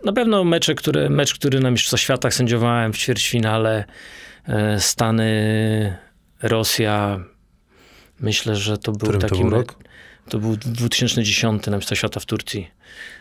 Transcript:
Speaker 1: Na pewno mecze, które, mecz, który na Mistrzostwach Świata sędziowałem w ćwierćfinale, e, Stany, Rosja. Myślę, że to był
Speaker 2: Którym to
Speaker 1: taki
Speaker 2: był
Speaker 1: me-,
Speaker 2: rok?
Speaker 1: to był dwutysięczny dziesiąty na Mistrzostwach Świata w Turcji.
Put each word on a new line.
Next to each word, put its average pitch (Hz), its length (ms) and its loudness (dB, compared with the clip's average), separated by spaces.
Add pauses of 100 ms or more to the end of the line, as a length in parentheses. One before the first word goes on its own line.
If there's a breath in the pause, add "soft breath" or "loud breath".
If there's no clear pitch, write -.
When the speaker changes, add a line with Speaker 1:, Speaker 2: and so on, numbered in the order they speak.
Speaker 1:
Na 202 80 0
pewno 220 300 2
mecze, 165 320 2
które, 147 340 0
mecz, 143 260 2
który 135 240 0
na 127 120 2
Mistrzostwach - 300 0
Świata 131 300 0
sędziowałem 117 640 2
w - 40 -8
ćwierćfinale, 110 880 0 (640 loud breath)
e, 107 320 2
Stany, 110 1160 2 (440 loud breath)
Rosja. 104 800 0 (1000 soft breath)
Myślę, 107 360 -2
że 104 220 -2
to 110 140 -4
był 104 80 -4
Speaker 2:
Którym 104 220 0
to 104 80 2
Speaker 1:
taki 95 120 2
Speaker 2:
był 110 100 4
Speaker 1:
me-, 110 60 2
Speaker 2:
rok? - 180 -2 (540 loud breath)
Speaker 1:
to 110 100 -2
był 110 180 0
dwutysięczny 117 640 -2
dziesiąty 104 480 0
na 104 60 0
Mistrzostwach 98 200 -4
Świata - 220 -4
w - 60 -8
Turcji. 104 420 -6 (540 loud breath)